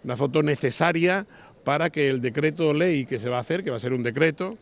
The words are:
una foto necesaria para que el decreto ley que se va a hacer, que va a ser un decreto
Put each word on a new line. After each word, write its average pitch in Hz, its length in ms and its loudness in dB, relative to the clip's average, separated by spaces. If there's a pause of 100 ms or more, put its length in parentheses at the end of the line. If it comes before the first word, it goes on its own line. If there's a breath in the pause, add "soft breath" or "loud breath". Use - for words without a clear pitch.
una 127 120 -4
foto 139 280 2
necesaria 165 800 2 (380 loud breath)
para 151 260 0
que 147 200 0
el 131 120 -2
decreto 147 520 0
ley 156 320 2
que 131 120 -6
se 117 120 -6
va 123 80 -2
a 123 40 -2
hacer, 180 220 -4
que 143 80 -4
va 117 60 -4
a - 20 -6
ser 123 140 -2
un 123 100 -2
decreto 156 580 -2